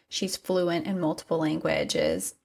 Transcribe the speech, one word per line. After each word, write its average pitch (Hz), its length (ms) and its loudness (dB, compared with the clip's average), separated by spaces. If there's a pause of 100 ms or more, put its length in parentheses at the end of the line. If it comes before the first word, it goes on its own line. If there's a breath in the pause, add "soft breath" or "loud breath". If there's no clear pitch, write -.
She's - 280 -4
fluent 175 500 0
in 190 120 0
multiple 165 380 0
languages. 156 1080 0